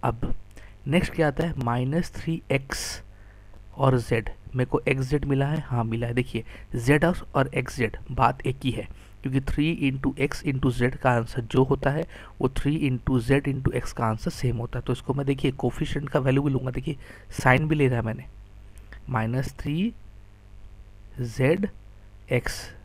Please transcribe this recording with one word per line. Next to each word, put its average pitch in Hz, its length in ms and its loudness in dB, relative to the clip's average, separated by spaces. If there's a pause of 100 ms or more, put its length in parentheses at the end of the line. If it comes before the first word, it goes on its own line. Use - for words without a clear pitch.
अब 123 280 2 (520)
Next 165 300 2
क्या 160 140 4
आता 147 160 0
है? 160 120 0
माइनस 131 560 0
थ्री 160 280 -4 (100)
एक्स - 520 -4 (720)
और 131 240 4
जेड। 117 320 0 (240)
मेरे 127 160 0
को 143 180 2
एक्स 135 160 2
जेड 139 200 0
मिला 139 220 2
है, 151 140 0
हाँ 120 240 0
मिला 113 220 -2
है। 117 80 -2
देखिए 123 300 -2 (320)
जेड 143 280 4
और, 175 300 2
और 135 200 2
एक्स 127 220 -2
जेड 113 200 0 (140)
बात 127 360 4
एक 131 180 0
ही 131 60 2
है, 110 160 -4 (360)
क्योंकि 131 200 2
three 147 480 2
into 135 300 -2
x 143 240 -2
into 135 280 2
z 120 240 0
का 131 140 2
answer 117 320 0
जो 139 220 4
होता 135 260 2
है 151 140 -2 (360)
वो 131 100 2
three 143 240 0 (140)
into 127 340 2
z 135 220 4
into 131 320 0
x - 160 -2
का 123 140 0
answer 110 240 0
same 120 260 -2
होता 117 220 -6
है। 120 60 -8
तो 123 80 -2
इसको 127 220 -2
मैं 139 120 0
देखिए 135 260 2
coefficient 139 580 -2
का 156 100 4
value 131 220 4
भी 143 80 2
लूँगा, 127 200 0
देखिए 135 260 -6 (360)
sine 135 360 4
भी 156 60 4
ले 143 140 6
रहा 123 100 2
है - 80 0
मैंने, 113 200 -6 (840)
माइनस 123 460 0
थ्री 175 380 -2 (1300)
जेड 135 480 2 (640)
एक्स। - 280 0 (240)